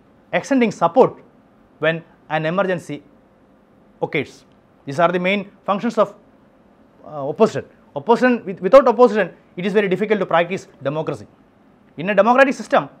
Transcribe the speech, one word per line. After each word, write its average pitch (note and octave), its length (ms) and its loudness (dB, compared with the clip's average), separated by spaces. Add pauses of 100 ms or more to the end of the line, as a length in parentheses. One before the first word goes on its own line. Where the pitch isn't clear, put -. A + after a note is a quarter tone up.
(320)
extending A3+ 400 0
support E3+ 440 2 (640)
when E3 240 -2 (280)
an D#3 160 -2
emergency F3+ 560 -4 (1000)
occurs. - 420 -6 (420)
These C#3 120 -10
are E3+ 140 2
the F3+ 80 -2
main F#3+ 320 -2 (120)
functions G#3+ 340 -4
of, - 180 0 (880)
uh, C#3+ 240 -10
opposition. D3+ 380 -2 (280)
Opposition, A#3 500 0
with-, F3+ 160 -10
without B3 280 6
opposition, G#3 440 2 (240)
it F3 80 -8
is G3+ 80 -4
very G3+ 160 0
difficult G#3 300 -2
to F#3 80 -2
practice E3+ 400 0 (160)
democracy. D3 460 -6 (680)
In E3+ 140 -6
a G#3 40 0
democratic A#3+ 400 4
system, - 340 -2 (120)